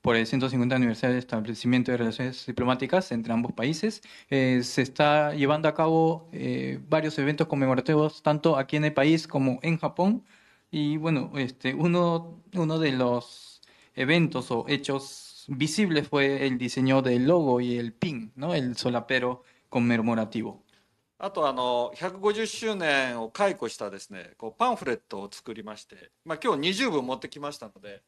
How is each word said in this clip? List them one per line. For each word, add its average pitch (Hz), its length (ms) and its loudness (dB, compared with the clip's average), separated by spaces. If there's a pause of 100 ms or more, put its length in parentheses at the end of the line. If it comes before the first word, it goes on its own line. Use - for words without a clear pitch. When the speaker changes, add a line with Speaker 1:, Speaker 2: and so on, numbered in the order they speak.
Speaker 1:
por 120 120 2
el 113 120 2
ciento 131 240 -2
cincuenta 127 260 0
aniversario 123 380 0
de 123 60 0
establecimiento 120 680 -2
de 123 60 0
relaciones 120 500 -4
diplomáticas 131 680 0
entre 117 200 -4
ambos 117 200 -2
países, 160 500 -4 (280)
eh, 127 320 2
se 127 200 0
está 147 520 4
llevando 151 340 2
a 151 60 2
cabo, 160 580 2
eh, 131 560 -4
varios 156 300 0
eventos 147 280 0
conmemorativos, 143 760 2
tanto 151 360 4
aquí 147 180 -2
en 151 80 2
el 147 80 2
país 156 340 4
como 131 360 0
en 160 160 0
Japón. 190 440 0 (480)
Y 151 280 0
bueno, 151 380 0
este, 131 380 -4
uno, 170 680 0 (120)
uno 160 240 0
de 151 140 2
los 123 720 -2 (320)
eventos 151 560 2
o 117 180 -2
hechos 135 800 -4
visibles 151 600 0
fue 139 380 2
el 127 120 0
diseño 131 420 2
del 127 260 2
logo 143 360 4
y 120 160 0
el 117 160 -6
pin, 120 420 -4
¿no? 160 180 -4
El 127 220 -2
solapero 123 680 -2 (260)
conmemorativo. 113 920 0 (580)
Speaker 2:
あ 196 120 -6
と、 156 160 0
あ 135 40 0
の、 123 440 0
百 180 240 -8
五 208 120 2
十 220 140 -2
周 220 300 -6
年 135 440 0
を 113 80 -6
回 98 280 0
顧 117 120 -6
し - 80 -8
た 104 140 -8
で 98 80 -14
す - 120 -18
ね、 92 260 -16
こ 113 180 -12
う、 - 20 -
パ 240 120 0
ン 233 80 -2
フ - 80 -14
レ 131 80 -2
ッ 110 160 -6
ト 98 120 -10
を 101 100 -12
作 - 220 -14
り 107 120 -14
ま 107 120 -14
し - 80 -20
て、 - 280 -20 (120)
ま 160 120 -8
あ、 - 60 -18
今 226 120 2
日 139 60 -2
二 180 140 0
十 240 160 -2
部 143 120 0
持 127 140 -4
っ - 20 -16
て - 100 -14
き 147 120 -16
ま 143 100 -8
し - 80 -16
た 117 80 -16
の 98 140 -20
で 101 280 -20